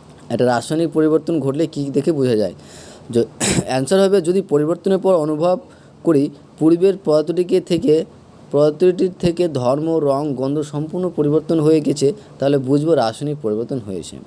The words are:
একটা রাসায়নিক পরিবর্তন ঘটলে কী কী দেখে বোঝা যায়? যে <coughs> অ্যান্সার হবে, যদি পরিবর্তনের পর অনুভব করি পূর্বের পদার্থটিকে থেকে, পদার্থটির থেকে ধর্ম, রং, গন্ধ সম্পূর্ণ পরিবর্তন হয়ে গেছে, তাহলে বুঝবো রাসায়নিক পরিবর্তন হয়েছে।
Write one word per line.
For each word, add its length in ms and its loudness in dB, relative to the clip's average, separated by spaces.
একটা 140 0
রাসায়নিক 460 0
পরিবর্তন 500 0
ঘটলে 260 -2
কী 180 -8
কী 60 -6
দেখে 220 0
বোঝা 240 0
যায়? 180 -2
যে 140 0
<coughs> 200 -2
অ্যান্সার 360 0
হবে, 200 4
যদি 220 0
পরিবর্তনের 560 0
পর 160 2
অনুভব 420 0
করি 260 2
পূর্বের 360 4
পদার্থটিকে 560 0
থেকে, 440 0
পদার্থটির 680 2
থেকে 280 0
ধর্ম, 480 -2
রং, 380 0
গন্ধ 280 -4
সম্পূর্ণ 460 -6
পরিবর্তন 520 0
হয়ে 200 4
গেছে, 320 0
তাহলে 200 2
বুঝবো 360 0
রাসায়নিক 480 -2
পরিবর্তন 360 -4
হয়েছে। 380 -10